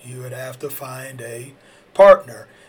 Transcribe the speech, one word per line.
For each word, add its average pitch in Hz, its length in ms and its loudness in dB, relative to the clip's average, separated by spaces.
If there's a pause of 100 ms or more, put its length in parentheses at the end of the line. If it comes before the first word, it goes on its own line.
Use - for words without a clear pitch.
You 127 200 -16
would 123 100 -14
have 131 240 -14
to 143 140 -12
find 131 500 -16
a 117 320 -14 (400)
partner. 190 540 6 (220)